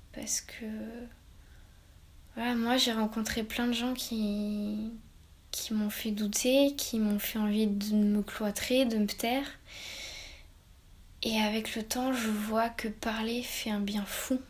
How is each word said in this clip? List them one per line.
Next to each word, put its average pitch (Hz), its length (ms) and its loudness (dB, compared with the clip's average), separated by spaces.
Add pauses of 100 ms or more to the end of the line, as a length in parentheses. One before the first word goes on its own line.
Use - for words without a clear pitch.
(140)
Parce - 260 -2
que, - 260 -12 (1700)
voilà, 240 200 0
moi 233 220 4
j'ai 247 160 4
rencontré 220 500 0
plein 240 240 -2
de 240 60 2
gens 240 200 0
qui, 208 1000 -2 (580)
qui - 220 -4
m'ont 208 160 2
fait 214 220 -4
douter, 254 640 4
qui - 220 -2
m'ont 208 220 2
fait - 200 -2
envie 214 280 4
de 208 260 0
me 208 300 6
cloîtrer, 226 600 0
de 226 120 0
me 208 100 2
taire. 254 380 0 (1800)
Et 220 180 2
avec 220 340 0
le 226 60 -4
temps, 254 320 0
je 226 160 0
vois 214 400 2
que - 180 -6
parler 220 540 -2
fait - 300 -4
un 208 80 0
bien 202 260 -2
fou. - 340 -2 (100)